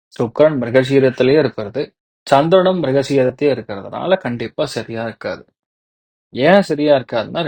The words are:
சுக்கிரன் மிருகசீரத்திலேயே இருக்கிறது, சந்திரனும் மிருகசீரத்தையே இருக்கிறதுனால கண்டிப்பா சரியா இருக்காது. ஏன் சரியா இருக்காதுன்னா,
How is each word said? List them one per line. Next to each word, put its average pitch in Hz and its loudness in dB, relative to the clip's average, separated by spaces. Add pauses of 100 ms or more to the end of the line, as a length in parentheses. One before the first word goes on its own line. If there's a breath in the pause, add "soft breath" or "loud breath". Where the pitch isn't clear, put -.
(180)
சுக்கிரன் 143 2
மிருகசீரத்திலேயே 131 2
இருக்கிறது, 110 -6 (420)
சந்திரனும் 180 4
மிருகசீரத்தையே 135 0
இருக்கிறதுனால 113 -4
கண்டிப்பா 120 -6
சரியா 113 -8
இருக்காது. - -10 (880)
ஏன் 175 4
சரியா 147 2
இருக்காதுன்னா, 127 -6